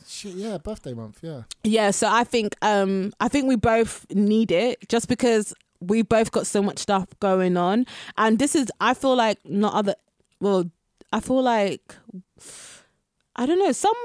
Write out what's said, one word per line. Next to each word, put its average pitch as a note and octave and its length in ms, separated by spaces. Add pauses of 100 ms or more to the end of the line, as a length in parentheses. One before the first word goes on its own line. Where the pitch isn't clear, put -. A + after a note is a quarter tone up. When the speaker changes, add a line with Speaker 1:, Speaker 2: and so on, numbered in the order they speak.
Speaker 1:
Shit, - 280
yeah, G3+ 220
birthday D#3 380
month, A2+ 280
yeah. D3+ 200 (220)
Speaker 2:
Yeah, G#3+ 260
so G#3 200
I A#3 140
think, A3 380
um, G3 580
I A3 80
think C4+ 200
we C4 80
both A3+ 580
need G#3+ 360
it G#3 380
just A#3 200
because A#3 440 (280)
we G#3 220
both A3 300
got - 140
so G#3 160
much G3+ 160
stuff F#3+ 280 (140)
going F#3 380
on. G3 260 (320)
And A3 220
this C#4+ 160
is, C4+ 160 (100)
I A#3 140
feel C4 200
like A3 300
not G3+ 300
other, G3+ 200 (460)
well, F#3 300 (420)
I A3 80
feel B3+ 220
like, G#3+ 520 (1400)
I B3 100
don't E4+ 120
know, F#4+ 140
some G4+ 220 (100)